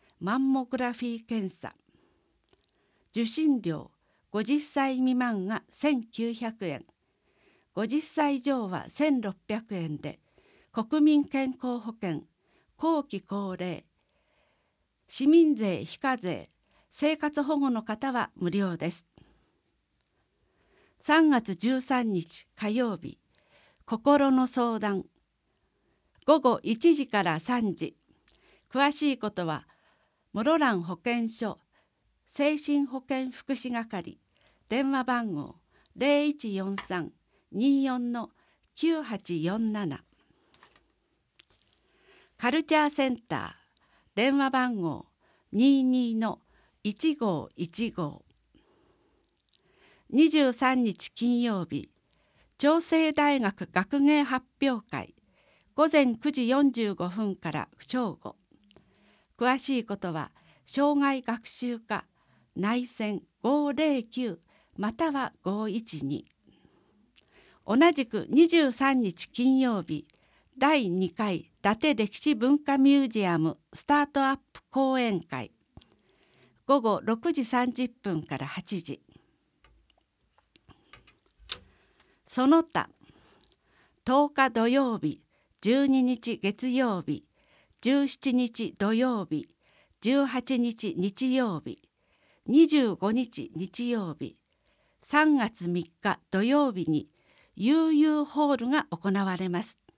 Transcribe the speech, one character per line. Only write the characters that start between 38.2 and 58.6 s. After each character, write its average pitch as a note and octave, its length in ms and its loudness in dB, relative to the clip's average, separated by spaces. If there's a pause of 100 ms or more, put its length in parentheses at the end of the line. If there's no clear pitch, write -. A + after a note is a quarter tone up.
九 D#4+ 300 0
八 F#3+ 400 -6
四 G#3+ 280 -2
七。 G3 320 -6 (2250)
カ A#3+ 140 0
ル D#4 120 2
チ D#4 120 2
ャ D4+ 120 4
ー - 20 2
セ C#4+ 200 0
ン A#3+ 80 -4
タ - 400 -8 (580)
ー、 - 0 -
電 C4+ 220 2
話 C#4 120 2
番 B3+ 320 -2
号 D#3+ 240 -4 (460)
二 C4+ 320 6
二 B3+ 320 2
の A3 240 -4 (420)
一 D4 340 -2
五 G3 400 -2
一 F3 360 -6
五。 - 320 -8 (1900)
二 D4+ 200 6
十 D4 240 4
三 B3+ 300 2
日 G#3 260 -4
金 A#3+ 320 0
曜 G#3 240 -2
日、 - 260 -8 (680)
長 D#4 240 4
生 D#4+ 320 2
大 D4 260 2
学 G3 320 -4
学 F#3+ 300 0
芸 C#4+ 220 6
発 B3+ 220 -4 (160)
表 B3+ 280 0
会、 - 260 -10 (600)
午 D4+ 160 4
前 C4+ 240 4
九 D4 160 -4
時 B3+ 160 -2
四 C4+ 240 4
十 A3+ 240 -2
五 F3 140 -4
分 G3 260 -4
か E3 160 -10
ら C#3+ 180 -6 (100)
正 B3 360 -4
午。 - 200 -16 (1000)